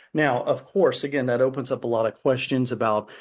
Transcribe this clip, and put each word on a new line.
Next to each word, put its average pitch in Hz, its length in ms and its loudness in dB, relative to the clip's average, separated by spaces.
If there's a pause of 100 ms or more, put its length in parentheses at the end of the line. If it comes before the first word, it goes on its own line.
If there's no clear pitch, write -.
(140)
Now, 143 300 0
of 131 220 -2
course, 170 380 0
again, 139 220 -2
that 123 160 0
opens 131 300 0
up 120 120 -4
a 123 40 -4
lot 113 180 0
of 107 160 -4
questions 127 500 0
about, 107 380 0 (120)